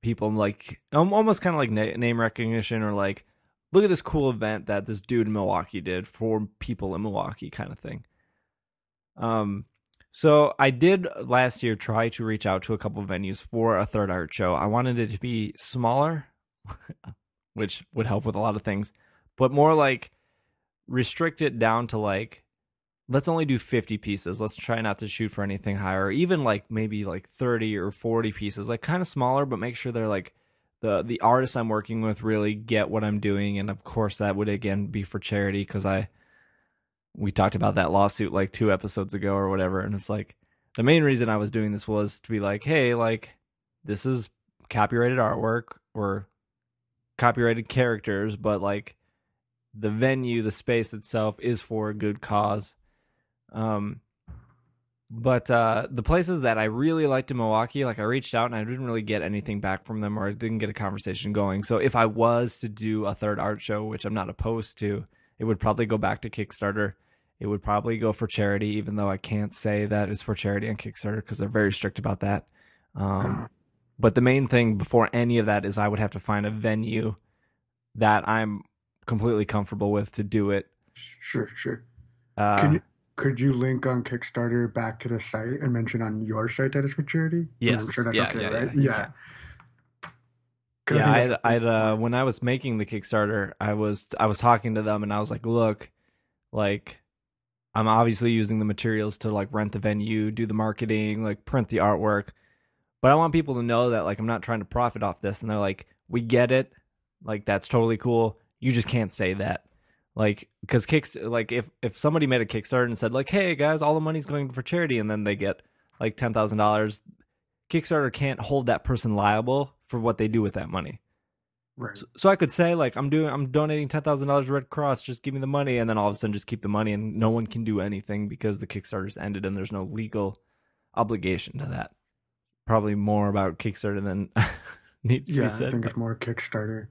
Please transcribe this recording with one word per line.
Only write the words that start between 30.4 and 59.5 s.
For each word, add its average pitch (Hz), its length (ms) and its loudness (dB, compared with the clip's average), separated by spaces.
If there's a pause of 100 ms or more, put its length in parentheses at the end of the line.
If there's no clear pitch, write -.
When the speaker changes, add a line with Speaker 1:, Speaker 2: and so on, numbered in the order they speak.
Speaker 1:
the, 101 220 2
the 117 180 -4
artists 123 360 4
I'm 117 120 -2
working 110 340 -2
with 110 200 -2
really 107 320 2
get 107 360 0
what 107 140 0
I'm 107 160 0
doing. 101 380 0
And 98 120 -2
of 98 140 -8
course 107 340 -2
that 101 180 0
would 104 120 0
again 101 400 -2
be 101 160 -4
for 101 160 -8
charity 101 440 0
'cause 98 220 -6
I, 98 220 0 (1040)
we 101 160 -2
talked 98 240 4
about 101 220 2
that 87 160 2
lawsuit, 101 400 2
like, 98 200 -2
two 107 200 2
episodes 98 420 -4
ago 98 200 -2
or 98 160 0
whatever. 95 300 0
And 104 140 -4
it's 98 160 -8
like, 104 260 -6 (400)
the 117 60 0
main 156 220 6
reason 123 240 4
I 107 80 2
was 104 140 0
doing 107 220 0
this 101 140 -6
was 104 340 0
to - 100 -12
be 110 100 0
like, 101 240 -2
"Hey, 139 300 4
like, 113 360 0 (540)
this 104 220 -4
is 123 240 -2 (400)
copyrighted 120 480 2
artwork 113 580 0 (180)
or 98 340 -4 (880)
copyrighted 117 500 2
characters, 110 680 0
but, 104 260 0
like, 101 340 -4 (800)
the 107 160 -2
venue, 123 520 2
the 107 80 0
space 117 440 0
itself 107 440 -2
is 120 240 -2
for 107 280 -4
a 107 40 -6
good 107 280 -2
cause." 104 540 0 (760)
Um, 107 480 -4 (1120)
but, 117 400 0
uh, 113 400 4
the 120 120 -4
places 170 380 2
that 117 160 2
I 110 80 2
really 151 420 2
liked 131 240 0
in 131 60 -2
Milwaukee, 117 480 2
like, 117 140 -2
I 107 60 -2
reached 123 300 -2
out 117 120 4
and 120 80 -4
I 107 100 -4
didn't 127 220 -6
really 113 160 -2
get 107 180 -2
anything 101 400 -4